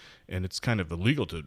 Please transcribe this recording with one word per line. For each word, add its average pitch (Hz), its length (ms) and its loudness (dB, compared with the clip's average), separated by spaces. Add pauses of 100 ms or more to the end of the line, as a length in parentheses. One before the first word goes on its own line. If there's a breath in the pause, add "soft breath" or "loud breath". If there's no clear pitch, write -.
(280 soft breath)
and 92 160 0
it's - 160 -4
kind 113 200 2
of 82 120 -2
illegal 107 340 2
to, 80 200 -6